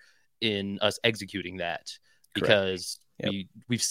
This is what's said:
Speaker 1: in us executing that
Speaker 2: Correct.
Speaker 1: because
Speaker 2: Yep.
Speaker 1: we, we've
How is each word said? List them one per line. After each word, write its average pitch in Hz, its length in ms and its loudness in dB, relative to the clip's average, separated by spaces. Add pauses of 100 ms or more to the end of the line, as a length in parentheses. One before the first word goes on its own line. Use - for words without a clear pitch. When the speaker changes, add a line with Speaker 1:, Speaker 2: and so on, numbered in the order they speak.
(420)
Speaker 1:
in 98 400 -2
us 104 220 2
executing 95 540 -2
that 87 300 -4
Speaker 2:
Correct. - 460 -20
Speaker 1:
because 95 640 2 (200)
Speaker 2:
Yep. 107 120 -2
Speaker 1:
we, 98 180 -6 (200)
we've 117 220 0